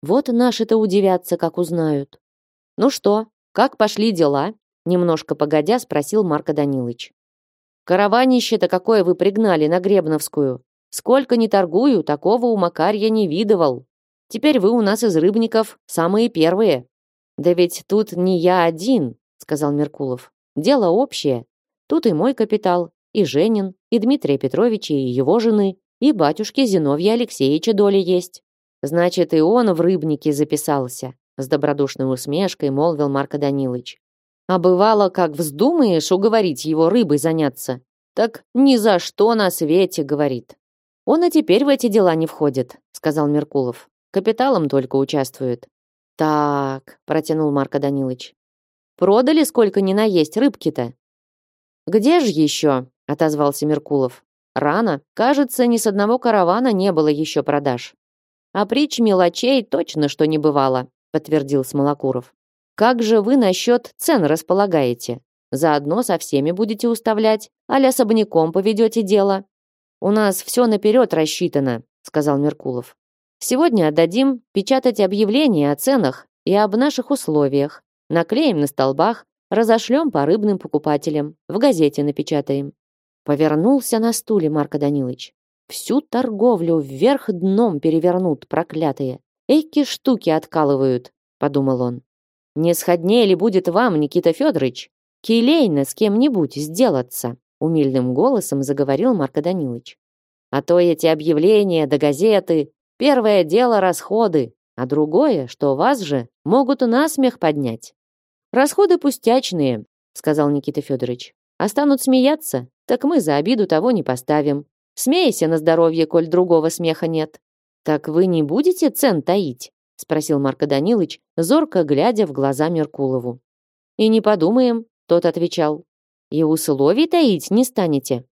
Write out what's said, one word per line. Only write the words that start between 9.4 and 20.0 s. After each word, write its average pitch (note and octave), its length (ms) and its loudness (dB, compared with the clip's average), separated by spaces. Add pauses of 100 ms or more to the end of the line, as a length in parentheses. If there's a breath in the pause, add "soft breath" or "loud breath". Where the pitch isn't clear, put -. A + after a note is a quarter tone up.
на E3+ 140 0
Гребновскую! D#3 840 -2 (280)
Сколько B3+ 460 0
ни A3+ 120 2
торгую, G3 540 2
такого G3+ 440 0
у A#3 100 2
Макарья G3 540 0
не A3 180 0
видывал. E3 560 0 (440)
Теперь C4 320 0
вы F#3+ 100 2
у A#3+ 100 2
нас G#3+ 220 0
из G3+ 140 2
рыбников A3 720 0
самые G3 420 0
первые». E3 580 0 (500)
«Да F3 160 0
ведь F3 340 0
тут G#3 260 -2
не F3+ 260 0
я F3 260 2
один», E3+ 520 -2 (200)
сказал D3 360 -4
Меркулов. C#3+ 600 -6 (240)